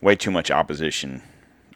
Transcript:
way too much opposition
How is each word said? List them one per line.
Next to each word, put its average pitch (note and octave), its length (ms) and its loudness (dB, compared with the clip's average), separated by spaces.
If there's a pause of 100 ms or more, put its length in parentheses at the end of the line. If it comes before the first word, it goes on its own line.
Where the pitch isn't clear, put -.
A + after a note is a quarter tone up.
way G2+ 160 6
too - 140 -4
much E2+ 200 -2
opposition D2 720 -2 (540)